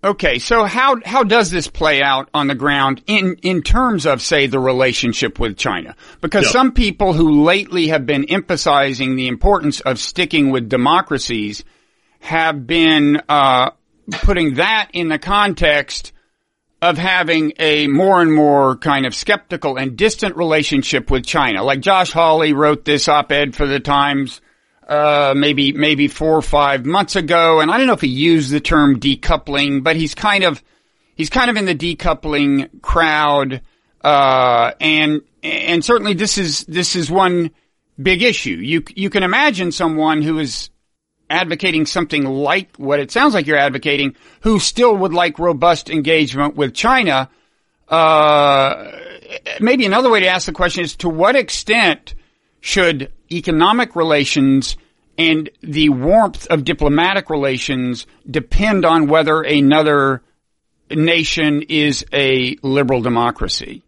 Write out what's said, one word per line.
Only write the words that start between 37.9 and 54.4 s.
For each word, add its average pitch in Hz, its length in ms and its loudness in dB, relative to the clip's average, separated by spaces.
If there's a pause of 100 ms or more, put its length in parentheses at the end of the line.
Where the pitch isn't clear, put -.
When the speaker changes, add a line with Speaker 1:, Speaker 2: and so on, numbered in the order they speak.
Speaker 1:
big 180 200 0
issue. 214 340 -2
You, 143 260 -4 (140)
you 196 140 -4
can 202 120 -2
imagine 196 480 0
someone 156 520 -2
who 156 180 -2
is - 300 -10 (580)
advocating 165 580 -2
something 156 380 -4
like 143 520 -4
what 143 220 -2
it 139 140 -6
sounds 269 200 2
like 170 140 -2
you're 151 100 0
advocating, 143 600 -2 (240)
who 214 180 0
still 233 380 2
would 185 180 -2
like 175 240 0
robust 165 500 0
engagement 147 680 0
with 139 180 -2
China. 196 560 0 (580)
Uh, 151 1000 2 (720)
maybe 240 260 2
another 240 240 2
way 220 100 4
to 185 60 2
ask 185 200 0
the 165 60 -8
question 175 300 -2
is: 156 140 -8
to 180 120 -4
what 180 280 2
extent 208 800 -2 (460)
should 165 520 -2 (180)
economic 180 640 0
relations 143 840 0 (400)